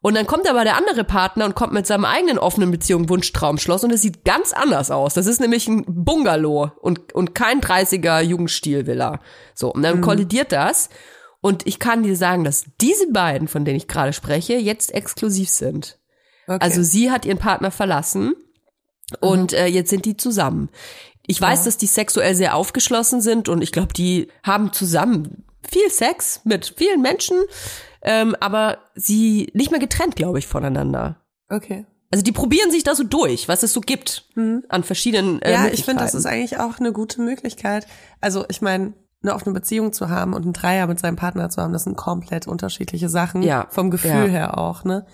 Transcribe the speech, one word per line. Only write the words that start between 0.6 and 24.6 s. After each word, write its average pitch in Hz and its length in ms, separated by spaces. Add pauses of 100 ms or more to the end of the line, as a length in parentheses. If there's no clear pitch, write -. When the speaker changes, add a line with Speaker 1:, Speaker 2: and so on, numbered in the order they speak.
Speaker 1:
der 214 140
andere 302 260
Partner 190 400
und 202 120
kommt - 180
mit 202 120
seinem 202 200
eigenen 311 340
offenen 180 320
Beziehung 170 380
Wunschtraumschloss 175 720
und 240 80
es 226 100
sieht 196 220
ganz 277 300
anders 160 380
aus. 143 220
Das 180 140
ist 240 140
nämlich 233 260
ein 220 200
Bungalow 160 840 (100)
und, - 320
und 175 220
kein 240 240
dreißiger 180 640
Jugendstil-Villa. 143 1000 (340)
So, - 200
und 143 100
dann 170 140
Speaker 2:
Mhm. 175 40
Speaker 1:
kollidiert 208 520
das. 160 360 (520)
Und 196 260
ich - 120
kann 233 240
dir 196 120
sagen, 180 300
dass 143 180 (160)
diese 349 320
beiden, 160 380
von 147 160
denen 139 120
ich - 120
gerade 143 240
spreche, 165 400
jetzt 220 400
exklusiv 196 560
sind. - 500 (480)
Speaker 2:
Okay. - 140
Speaker 1:
Also 175 200
sie 214 300
hat 262 140
ihren 196 120
Partner 190 320
verlassen 196 680 (840)
und, 185 320
Speaker 2:
Mhm. - 60
Speaker 1:
äh, 180 100
jetzt 180 220
sind 190 160
die 214 120
zusammen. 165 520 (580)
Ich 175 140
weiß, 208 180
Speaker 2:
Ja. 185 60
Speaker 1:
dass 233 120
die 214 100
sexuell 208 480
sehr 180 200
aufgeschlossen 233 680
sind 226 280
und 170 120
ich 160 120
glaub, 185 200
die 180 360 (140)
haben 202 280